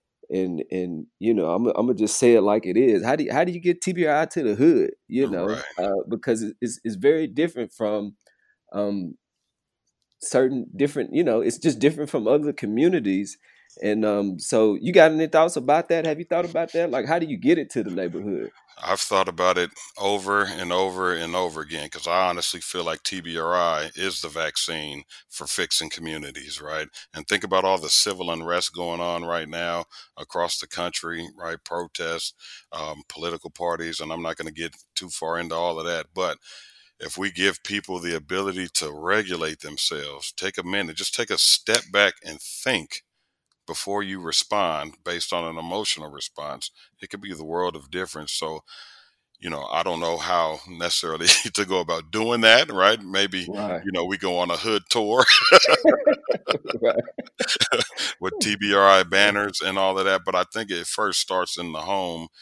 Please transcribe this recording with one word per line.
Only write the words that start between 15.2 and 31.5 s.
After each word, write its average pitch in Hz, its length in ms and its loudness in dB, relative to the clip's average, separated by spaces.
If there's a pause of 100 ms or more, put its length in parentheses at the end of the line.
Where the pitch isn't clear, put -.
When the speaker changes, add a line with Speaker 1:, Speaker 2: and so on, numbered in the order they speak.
Speaker 1:
thoughts 160 280 4
about 147 320 2
that? 165 180 0
Have 156 120 -2
you 170 80 -10
thought - 200 0
about 165 280 -4
that? 170 160 0
Like, 123 160 -2
how 165 120 2
do 170 80 -2
you 135 120 -4
get 143 200 4
it 131 120 -4
to 117 140 -2
the 98 60 -8
neighborhood? 87 600 -4 (320)
Speaker 2:
I've 98 180 0
thought 95 280 2
about 90 300 2
it 87 120 0 (280)
over 101 460 0
and 90 280 -6
over 92 420 0
and 85 220 -4
over 85 240 -2
again, 78 300 -10
'cause - 160 -12
I 90 220 2
honestly 87 320 -4
feel 87 240 -6
like 82 180 -6
T 95 180 -6
B 82 160 -8
R 82 180 -2
I 80 400 0
is 92 280 -6
the 82 60 -8
vaccine 76 760 -6 (240)
for - 180 -12
fixing 82 440 -4
communities, 73 720 -10
right? 76 280 -8 (260)
And 78 140 -12
think 104 160 0
about 95 200 2
all 95 140 2
the 78 120 -6
civil 92 400 0
unrest 85 440 -4
going 85 260 -6
on 85 240 -4
right 85 240 -4
now 85 360 -4 (320)
across 85 420 -4
the 76 80 -10
country, 85 680 -6
right? 85 280 -10